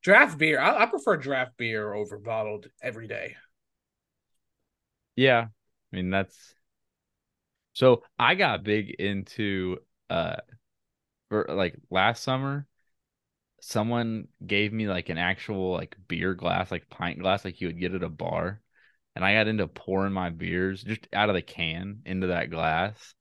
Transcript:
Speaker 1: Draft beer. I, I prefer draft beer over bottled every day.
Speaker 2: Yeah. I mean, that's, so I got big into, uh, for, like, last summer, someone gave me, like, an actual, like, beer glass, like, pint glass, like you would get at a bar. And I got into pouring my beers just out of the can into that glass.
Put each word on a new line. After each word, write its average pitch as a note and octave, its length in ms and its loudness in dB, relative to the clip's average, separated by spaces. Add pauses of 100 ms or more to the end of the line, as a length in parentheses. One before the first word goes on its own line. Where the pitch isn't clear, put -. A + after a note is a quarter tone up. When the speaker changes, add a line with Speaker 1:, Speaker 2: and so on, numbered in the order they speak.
Speaker 1:
Draft G3 340 8
beer. D3+ 220 4
I, G#3 240 4
I - 20 2
prefer A#3 300 0
draft C3 400 -4
beer A2 360 -4
over G#2 240 -6
bottled G#2+ 520 -6 (120)
every A2+ 280 -10
day. G#2 260 -10 (1800)
Speaker 2:
Yeah. B2+ 300 6 (460)
I - 40 -6
mean, F#2 140 -2
that's, - 440 -2 (1160)
so B2+ 320 6 (160)
I C#3 160 6
got B2+ 260 0
big G#2 280 0
into, G2 880 -4 (320)
uh, E2+ 260 -2 (920)
for, G#2+ 200 0
like, F2+ 260 -2 (160)
last F#2+ 320 2
summer, C#3 460 -4 (920)
someone A2+ 680 -2 (180)
gave G2+ 260 2
me, A2 140 -2
like, F2+ 220 -4
an E2 100 -4
actual, F#2 540 -2
like, E2+ 240 -6 (100)
beer F2 280 -2
glass, F2+ 360 0
like, F2 180 -8
pint F2 300 -6
glass, F#2+ 260 2
like F2+ 160 -8
you F2+ 60 -4
would E2+ 140 -6
get F2+ 140 -2
at F2 100 -4
a E2 40 -6
bar. E2+ 520 -4 (540)
And E2 80 -6
I G2 120 2
got G#2+ 120 4
into G#2 220 0
pouring F#2+ 460 -2
my F2+ 160 -2
beers F2+ 520 -4
just G#2+ 300 -8
out G#2 160 2
of G2+ 60 2
the F2 80 0
can F2+ 640 -8
into F#2 220 -2
that E2+ 200 -2
glass. E2 720 -2